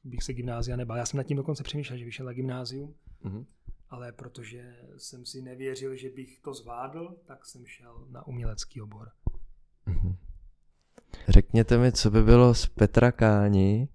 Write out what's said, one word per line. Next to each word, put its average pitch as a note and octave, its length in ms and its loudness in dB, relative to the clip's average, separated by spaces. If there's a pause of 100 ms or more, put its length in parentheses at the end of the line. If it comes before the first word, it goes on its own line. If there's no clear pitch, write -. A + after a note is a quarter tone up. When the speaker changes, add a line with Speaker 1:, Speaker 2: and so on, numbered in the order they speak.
Speaker 1:
bych B2 200 -10
se C3 100 -10
gymnázia A#2+ 420 -6
nebál. A#2+ 220 -8
Já A#2+ 80 -6
jsem - 120 -8
nad C3 60 -4
tím C#3+ 140 -6
dokonce C#3 260 -8
přemýšlel, C3 360 -12
že A#2+ 60 -16
bych A#2+ 80 -16
šel C3 120 -14
na B2 80 -14
gymnázium, B2+ 600 -10 (300)
Speaker 2:
Mhm. G#2 220 -12 (440)
Speaker 1:
ale B2 220 -18
protože A#2+ 640 -20 (220)
jsem B2 280 -20
si C3 160 -16
nevěřil, C3 540 -10
že B2+ 140 -14
bych C3 300 -20
to C#3 140 -14
zvládl, C3+ 640 -14 (100)
tak F#2+ 200 -20
jsem B2 200 -20
šel A#2+ 440 -20
na B2+ 180 -20
umělecký A#2 540 -8
obor. G#2 280 -18 (760)
Speaker 2:
Mhm. F2+ 300 0 (1120)
Řekněte A2+ 500 6
mi, B2 140 4
co G#2+ 200 0
by G#2+ 120 6
bylo A#2+ 300 8
z - 140 -2
Petra A#2 440 4
Káni, G2+ 840 2